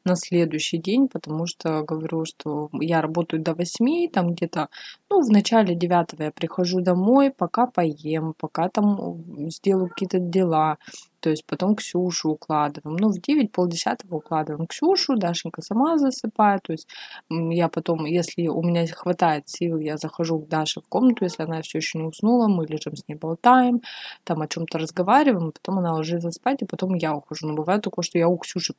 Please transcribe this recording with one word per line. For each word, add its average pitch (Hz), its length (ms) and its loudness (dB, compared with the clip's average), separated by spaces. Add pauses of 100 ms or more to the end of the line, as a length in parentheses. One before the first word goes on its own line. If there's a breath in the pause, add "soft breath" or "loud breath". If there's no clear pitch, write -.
на 180 120 2
следующий 170 640 0
день, 247 280 2
потому 160 380 -6
что 156 380 -2
говорю, 160 420 -4
что 151 480 -6
я 160 280 0
работаю 160 420 -2
до 165 100 0
восьми, 269 580 0
там 175 220 2
где-то, 165 360 -4 (420 loud breath)
ну, 392 100 6
в 247 80 2
начале 202 460 6
девятого 170 480 0
я 151 80 -2
прихожу 180 500 -2
домой, 208 500 4
пока 226 360 0
поем, 156 720 -2
пока 165 320 -4
там 196 520 0 (280)
сделаю 185 400 0
какие-то 190 300 -4
дела. 165 580 2 (420 loud breath)
То 160 100 0
есть 156 160 -2
потом 196 300 0
Ксюшу 175 560 -2
укладываем. 151 640 -4
Ну, 214 120 4
в 180 120 -2
девять, 277 300 2
полдесятого 180 640 -2
укладываем 151 500 -4
Ксюшу, 320 500 0
Дашенька 170 460 -2
сама 294 380 2
засыпает. 220 640 2
То - 100 -6
есть, - 140 -8 (420 loud breath)
м, 165 220 -2
я 170 160 4
потом, 160 380 -2
если 170 420 0
у - 160 0
меня 170 240 2
хватает 165 600 0
сил, 170 300 -2
я 151 200 -4
захожу 165 420 -2
к 151 80 -10
Даше 156 340 -2
в - 80 -20
комнату, 233 360 4
если 170 180 -4
она 160 180 -4
всё - 160 -8
ещё 160 220 -4
не 160 60 -4
уснула, 220 420 2
мы 175 180 2
лежим 151 300 -6
с - 120 -16
ней, 151 60 -10
болтаем, 240 680 4 (420 loud breath)
там 160 180 -2
о 151 60 -4
чём-то 165 320 -4
разговариваем, 185 720 2
потом - 260 -6
она 175 160 0
ложится 170 380 -2
спать, 185 320 -4
и - 20 -4
потом 185 300 -2
я 160 180 0
ухожу. 151 340 -8
Но 151 60 -2
бывает 170 300 0
такое, 180 200 -4
что - 140 -2
я 170 100 4
у 175 100 4
Ксюши - 420 -6